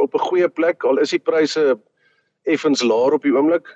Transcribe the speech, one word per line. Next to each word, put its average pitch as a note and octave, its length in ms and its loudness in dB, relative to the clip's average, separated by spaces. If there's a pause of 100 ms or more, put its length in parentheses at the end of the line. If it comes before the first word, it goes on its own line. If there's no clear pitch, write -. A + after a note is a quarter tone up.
op C#3 140 -2
'n C3+ 40 2
goeie F3 300 0
plek, E3 340 -4
al C3+ 140 0
is D3+ 120 -2
die F3 100 -2
pryse D#3 600 0 (640)
effens D3 380 0
laer B2 320 2
op C#3+ 100 -2
die C#3+ 120 0
oomblik, D#3+ 400 0